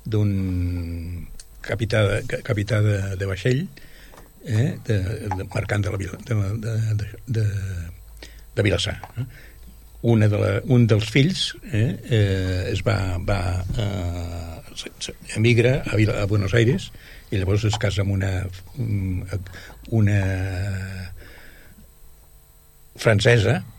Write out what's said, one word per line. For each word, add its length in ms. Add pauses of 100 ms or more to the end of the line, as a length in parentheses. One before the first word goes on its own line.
d'un 1300 (320)
capità 440
de, 200
ca-, 180
capità 400
de, 160 (180)
de 100
vaixell, 380 (760)
eh, 440
de, 140 (280)
de 200
mercant 360
de 100
la 60
vila, 200
de, 180 (200)
de, 200 (200)
de, 120 (200)
de, 180 (1040)
de 140
Vilassar, 340 (140)
eh? 140 (760)
Una 280
de 100
la, 100 (160)
un 240
dels 240
fills, 400 (120)
eh, 280 (120)
eh, 680
es 120
va, 380
va, 480
eh, 1040
se, 240
se, 180 (200)
emigra 520
a 100
Vila-, 220
a 80
Buenos 300
Aires, 320 (400)
i 100
llavors 280
es 120
casa 240
amb 140
una, 160 (1600)
una 300 (2750)
francesa 640 (200)